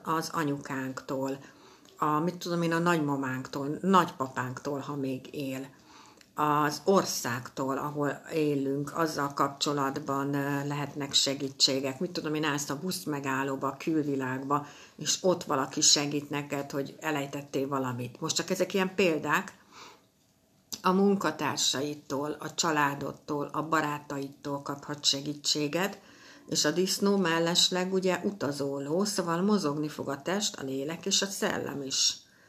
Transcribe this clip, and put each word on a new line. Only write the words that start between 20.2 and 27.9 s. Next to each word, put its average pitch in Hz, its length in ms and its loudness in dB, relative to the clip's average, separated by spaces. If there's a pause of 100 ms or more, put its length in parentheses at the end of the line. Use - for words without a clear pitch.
A 185 100 4
munkatársaitól, 151 1500 0
a 151 160 -10
családodtól, 143 1000 0
a 151 100 0
barátaitól 147 1000 -2
kaphat 147 420 -6
segítséget, 147 920 0 (500)
és 160 160 0
a 151 60 4
disznó 190 460 2
mellesleg 180 760 4